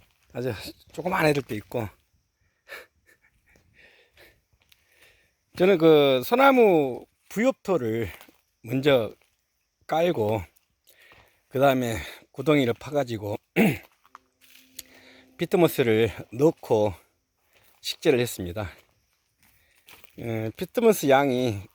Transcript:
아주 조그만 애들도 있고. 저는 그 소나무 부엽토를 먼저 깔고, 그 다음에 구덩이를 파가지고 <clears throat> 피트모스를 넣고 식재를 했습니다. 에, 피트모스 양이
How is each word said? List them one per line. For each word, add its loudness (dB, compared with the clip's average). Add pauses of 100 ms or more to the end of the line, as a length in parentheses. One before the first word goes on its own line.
(320)
아주 -8 (400)
조그만 -4
애들도 -2
있고. -8 (3750)
저는 4
그 6
소나무 2 (240)
부엽토를 -4 (540)
먼저 0 (760)
깔고, -2 (1080)
그 -4
다음에 0 (340)
구덩이를 0
파가지고 -6 (200)
<clears throat> -6
피트모스를 2 (200)
넣고 0 (880)
식재를 0
했습니다. -6 (1500)
에, -8
피트모스 0
양이 2 (140)